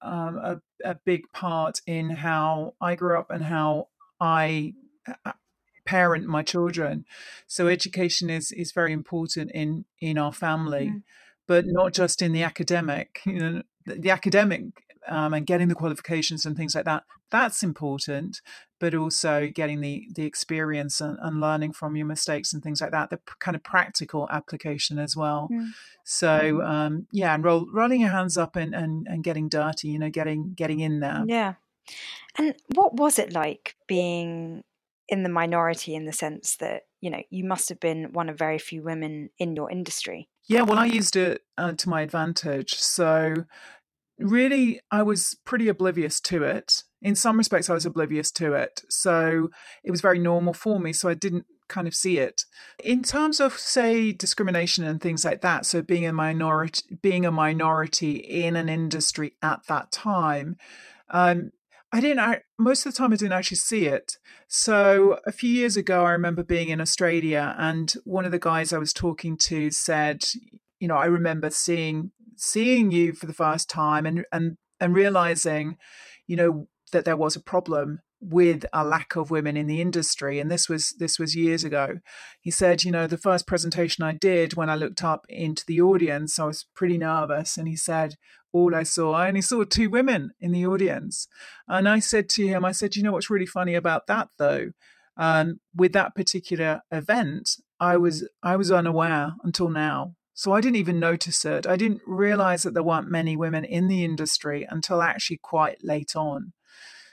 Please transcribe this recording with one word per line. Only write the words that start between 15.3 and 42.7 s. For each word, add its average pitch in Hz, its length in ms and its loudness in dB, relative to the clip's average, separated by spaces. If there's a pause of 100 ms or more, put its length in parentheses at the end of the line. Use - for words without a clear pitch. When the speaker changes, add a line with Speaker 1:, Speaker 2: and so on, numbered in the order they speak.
Speaker 1:
and 151 140 -2
getting 175 220 4
the 170 60 2
qualifications 156 720 -4
and 151 120 -4
things 160 180 -4
like 156 100 -2
that, 156 180 -2 (280)
that's 233 320 0
important, 151 800 -6 (380)
but 170 140 0
also 156 540 0
getting 151 340 -4
the, 143 320 -6
the 156 120 -6
experience 151 760 -4
and, 151 200 -6
and 160 180 -4
learning 156 340 0
from 156 220 -6
your 151 100 -4
mistakes 151 480 -4
and 151 80 -8
things 151 200 -4
like 156 100 -4
that, 156 180 -2
the 165 80 -8
p-, - 220 -20
kind 180 160 -4
of 156 80 -10
practical 160 640 -2
application 147 720 -6
as 147 160 -4
well. 151 360 -2
Speaker 2:
Mm. 226 180 -4 (340)
Speaker 1:
So, 156 580 2
um, 151 500 -2
yeah, 180 220 2
and 156 100 0
roll, 170 280 4
rolling 240 300 2
your 214 80 4
hands 185 280 0
up 165 180 -2
and, 165 200 -4
and, 160 320 -4
and 165 160 -6
getting 156 240 -2
dirty, 151 400 -2
you 151 100 -4
know, 151 120 -2
getting, 156 440 -4
getting 160 280 -4
in 156 180 0
there. 147 260 -2
Speaker 2:
Yeah. 220 280 0 (840)
And 302 180 0 (200)
what 370 200 4
was 294 220 2
it - 160 -2
like 156 420 -4 (120)
being 170 760 -4 (440)
in 196 160 0
the 185 60 -2
minority 170 680 0
in 156 100 -8
the 156 80 -10
sense - 440 -6
that, - 260 -6 (180)
you 180 80 -6
know, - 220 -10
you 185 140 -6
must 190 240 -2
have 170 100 -12
been 160 340 -4
one 165 160 -4
of 156 80 -12
very 156 220 -2
few 160 240 -12
women 156 460 -8 (100)
in 170 160 -4
your 151 160 -6
industry? 165 580 -8 (180)
Speaker 1:
Yeah, 233 160 4
well, 214 140 2
I 226 80 4
used 220 300 0
it, 185 260 0 (160)
uh, 175 160 -2
to 170 160 -4
my 160 120 0
advantage. 160 760 -4